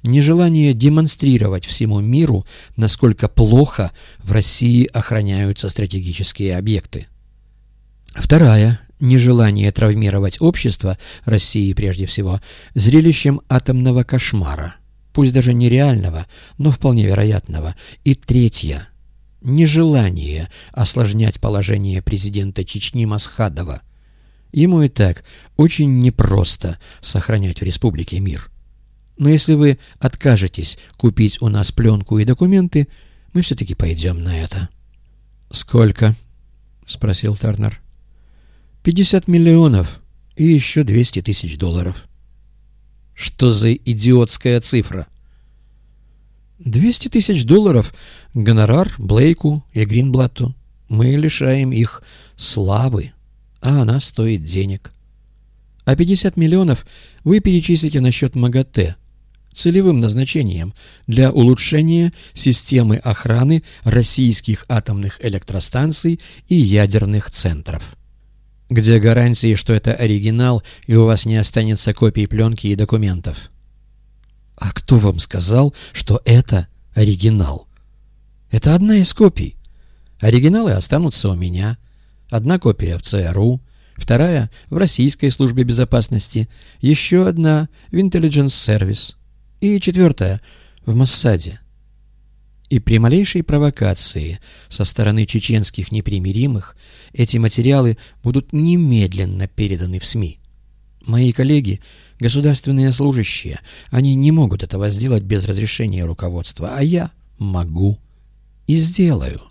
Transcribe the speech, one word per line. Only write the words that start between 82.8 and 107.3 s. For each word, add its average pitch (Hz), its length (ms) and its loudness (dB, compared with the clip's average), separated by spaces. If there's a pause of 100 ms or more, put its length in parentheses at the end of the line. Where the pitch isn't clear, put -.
в - 20 -10
Ц 101 220 -4
Р 85 160 -2
У, 123 200 0 (360)
вторая 135 560 0 (180)
в 147 80 -6
Российской 143 540 0
службе 127 320 0
безопасности, 117 840 -2 (320)
ещё 156 460 0
одна 156 440 0 (200)
в - 60 -10
Intelligence 160 540 0
Service 101 680 -4 (460)
и 202 180 0
четвёртая 160 600 0 (440)
в 110 100 -2
Моссаде. 107 640 0 (1080)
И 135 100 2
при 113 200 2
малейшей 165 420 2
провокации 101 1000 -2 (300)
со - 160 -4
стороны 107 400 0
чеченских 104 640 -4
непримиримых 101 840 -4 (380)
эти 120 240 0
материалы 117 600 2 (240)
будут 127 320 -4
немедленно 107 920 0
переданы 92 520 -6
в - 60 -10
сми. 98 320 -2 (680)
Мои 120 260 2
коллеги — 131 500 0 (380)
государственные 135 720 0
служащие, 127 680 -4 (300)
они 135 260 0
не 139 160 2
могут 127 320 0
этого 98 260 -6
сделать 107 340 -2
без 95 220 -2
разрешения 101 600 -4
руководства, 85 720 -8
а 139 80 -2
я 170 280 -2 (280)